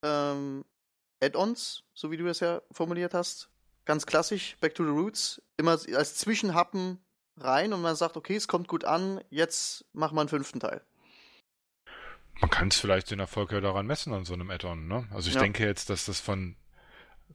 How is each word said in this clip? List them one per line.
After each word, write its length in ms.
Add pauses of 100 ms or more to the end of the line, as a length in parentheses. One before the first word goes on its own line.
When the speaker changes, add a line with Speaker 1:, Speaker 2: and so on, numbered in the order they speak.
Speaker 1:
ähm, 600 (580)
Add-ons, 600 (100)
so 160
wie 60
du 80
das 160
ja 300
formuliert 440
hast, 360 (340)
ganz 220
klassisch, 540
Back 140
to 100
the 60
Roots, 520 (140)
immer 160
als 440
Zwischenhappen 840 (400)
rein 340
und 100
man 140
sagt, 200
okay, 200
es 120
kommt 200
gut 160
an, 460
jetzt 640
machen 240
wir 40
einen 80
fünften 320
Teil. 220 (1600)
Speaker 2:
Man 100
kann's 280
vielleicht 320
den 80
Erfolg 340
ja 80
daran 260
messen 260
an 120
so 100
einem 160
Add-on, 360
ne? 240
Also 180
ich 80
Speaker 1:
Ja. 20
Speaker 2:
denke 260
jetzt, 260
dass 140
das 160
von, 360 (800)